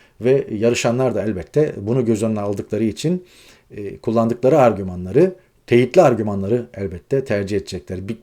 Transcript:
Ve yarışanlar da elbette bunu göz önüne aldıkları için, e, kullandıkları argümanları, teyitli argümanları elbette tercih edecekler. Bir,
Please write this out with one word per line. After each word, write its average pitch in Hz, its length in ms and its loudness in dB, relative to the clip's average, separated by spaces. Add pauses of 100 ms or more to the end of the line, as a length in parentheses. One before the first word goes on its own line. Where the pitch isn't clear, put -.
(220)
Ve 131 300 2
yarışanlar 117 640 0
da 98 80 -2
elbette 110 540 -2
bunu 113 280 0
göz 110 180 0
önüne 110 160 -2
aldıkları 104 440 -4
için, 160 420 -2 (460)
e, 101 260 -12
kullandıkları 117 640 2
argümanları, 98 760 2 (320)
teyitli 127 340 4
argümanları 110 720 0
elbette 98 500 -4
tercih 101 340 -2
edecekler. 92 500 -8
Bir, 110 160 -8